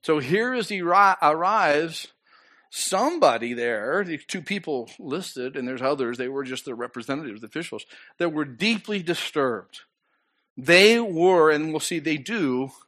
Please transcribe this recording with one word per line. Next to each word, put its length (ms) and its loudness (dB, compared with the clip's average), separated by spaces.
So 160 0
here 360 -2
as 160 -4
he 120 -6
ri-, 400 6
arrives, 840 0
somebody 800 0
there, 500 -2
the 160 -6
two 240 -10
people 560 -6
listed, 580 -8
and 120 -8
there's 140 -8
others, 360 -2
they 100 -6
were 140 -6
just 220 -10
the 100 -10
representatives, 680 -10
the 60 -16
officials, 380 -12
that 140 0
were 120 -2
deeply 580 -4
disturbed. 760 -4
They 420 8
were, 520 4
and 200 0
we'll 100 -4
see 180 -6
they 180 -2
do 540 -2